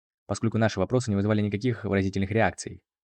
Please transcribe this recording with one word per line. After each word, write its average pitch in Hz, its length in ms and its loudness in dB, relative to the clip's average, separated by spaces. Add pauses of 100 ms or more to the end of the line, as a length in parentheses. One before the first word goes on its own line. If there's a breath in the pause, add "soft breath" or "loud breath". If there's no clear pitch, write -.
(260)
поскольку 107 300 -2
наши 107 240 2
вопросы 117 300 0
не 101 60 2
вызывали 104 260 2
никаких 104 420 -2
выразительных 98 460 0
реакций. 104 500 -2 (240)